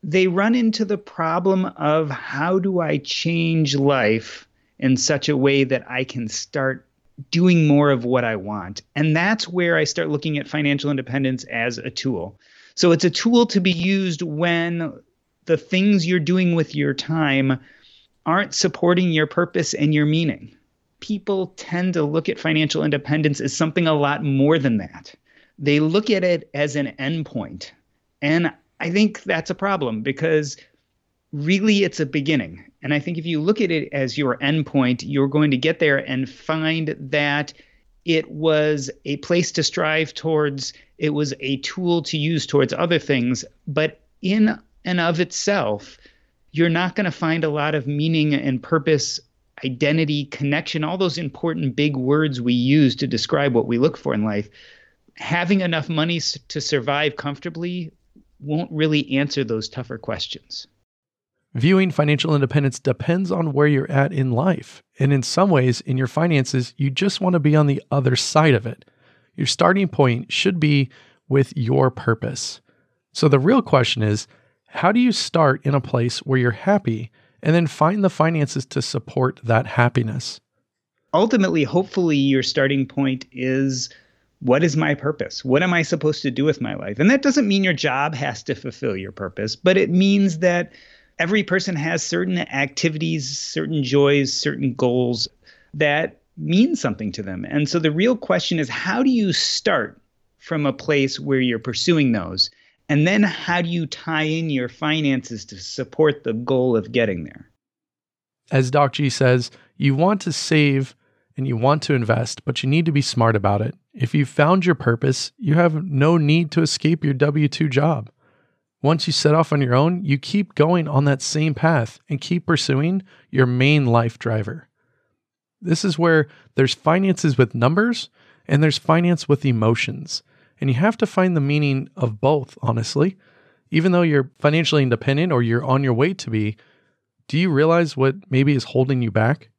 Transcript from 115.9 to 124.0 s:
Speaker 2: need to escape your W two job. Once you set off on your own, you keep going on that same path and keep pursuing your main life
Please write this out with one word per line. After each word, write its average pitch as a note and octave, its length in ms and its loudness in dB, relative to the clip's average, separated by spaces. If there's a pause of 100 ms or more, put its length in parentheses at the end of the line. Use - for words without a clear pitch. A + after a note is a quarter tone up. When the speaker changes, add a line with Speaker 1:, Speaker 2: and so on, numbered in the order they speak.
Speaker 2:
need D#3 340 2
to E3+ 100 2
escape D#3 420 -2
your C#3+ 120 0
W D3 320 2
two D3+ 200 0
job. C#3 440 0 (720)
Once D3+ 240 2
you E3 40 -2
set D3+ 220 2
off D#3+ 180 2
on D3 80 2
your B2+ 140 2
own, F3 320 2
you C#3 140 2
keep - 340 -2
going D#3+ 340 2
on C#3+ 180 2
that C3+ 180 2
same D3+ 320 0
path D3+ 520 0
and C#3+ 140 -4
keep F3 240 -2
pursuing D#3+ 560 0 (300)
your C3 160 4
main C3+ 400 4
life A#2 320 2